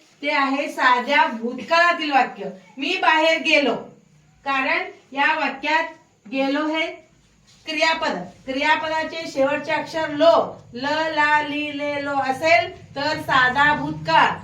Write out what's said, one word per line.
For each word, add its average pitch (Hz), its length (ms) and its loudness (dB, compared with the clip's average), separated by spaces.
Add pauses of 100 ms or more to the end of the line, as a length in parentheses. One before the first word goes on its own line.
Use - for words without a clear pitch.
(220)
ते 285 100 -2
आहे 285 400 0
साध्या 277 560 2
भूतकाळातील 294 840 0
वाक्य. 233 320 2 (340)
"मी 339 240 -2
बाहेर 320 400 4
गेलो." 294 340 2 (720)
कारण 277 340 -2 (320)
या 285 280 0
वाक्यात 302 440 0 (480)
गेलो 277 360 0
हे 320 180 -2 (800)
क्रियापद. 320 460 0 (340)
क्रियापदाचे 311 840 -2
शेवटचे 285 400 -2
अक्षर 302 380 -4
लो, 302 540 2 (100)
ल, 247 160 -8
ला, 302 520 2
ली, 294 360 -6
ले, 285 280 -4
लो 285 60 -4
असेल 320 840 0
तर 294 260 -4
साधा 269 540 2
भूतकाळ. 311 540 -2 (140)